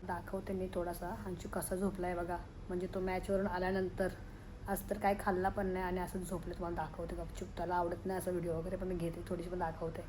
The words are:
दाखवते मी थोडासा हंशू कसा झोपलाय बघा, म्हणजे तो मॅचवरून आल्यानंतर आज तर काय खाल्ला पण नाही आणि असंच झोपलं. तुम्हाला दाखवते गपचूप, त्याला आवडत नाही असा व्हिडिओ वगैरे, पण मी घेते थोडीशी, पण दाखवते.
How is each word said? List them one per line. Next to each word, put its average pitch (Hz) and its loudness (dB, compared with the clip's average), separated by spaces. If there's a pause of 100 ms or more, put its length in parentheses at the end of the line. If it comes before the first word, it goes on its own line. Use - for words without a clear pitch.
दाखवते 190 -2
मी 185 0
थोडासा 175 0 (120)
हंशू 180 -4
कसा 190 0
झोपलाय 180 2
बघा, 175 0 (320)
म्हणजे 180 0
तो 196 2
मॅचवरून 190 4
आल्यानंतर 185 2 (600)
आज 196 2 (120)
तर 208 0
काय 202 6
खाल्ला 185 4
पण 196 2
नाही 185 2
आणि 185 2
असंच 180 -2
झोपलं. 175 -4
तुम्हाला 170 -2
दाखवते 165 -4
गपचूप, 170 -6
त्याला 175 0
आवडत 175 2
नाही 190 2
असा 180 0
व्हिडिओ 170 2
वगैरे, 175 -2
पण 185 -2
मी 185 0
घेते 170 -2
थोडीशी, 175 -2
पण 180 -2
दाखवते. 165 -2